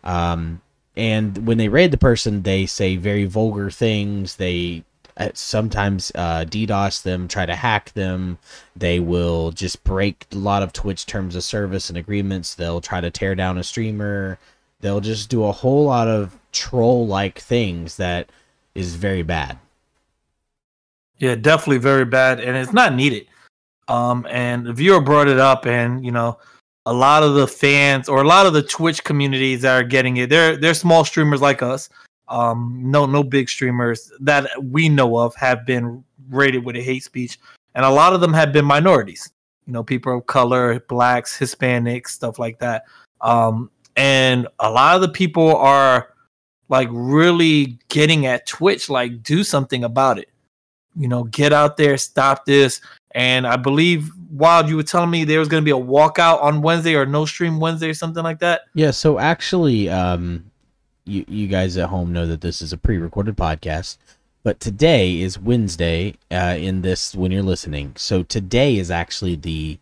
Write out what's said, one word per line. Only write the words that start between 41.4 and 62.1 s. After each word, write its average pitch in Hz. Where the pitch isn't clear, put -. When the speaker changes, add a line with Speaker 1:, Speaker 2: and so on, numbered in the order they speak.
Speaker 2:
stuff -
like 117
that. 120
Um, 113
and 131
a 110
lot 139
of 185
the 180
people 160
are, 135
like, 131
really 147
getting 151
at 123
Twitch, -
like, 123
"Do 160
something 131
about 123
it. -
You 139
know, 123
get 147
out 147
there, 143
stop -
this." 139
And 127
I 120
believe, 156
Wild, 160
you 160
were 156
telling 170
me 170
there 151
was 151
gonna 160
be 151
a 139
walkout 151
on 147
Wednesday 165
or 139
no 147
stream 160
Wednesday 160
or 156
something 165
like 160
that. 175
Speaker 1:
Yeah, 151
so 147
actually, 143
um, 87
you, 101
you 101
guys 92
at 87
home 87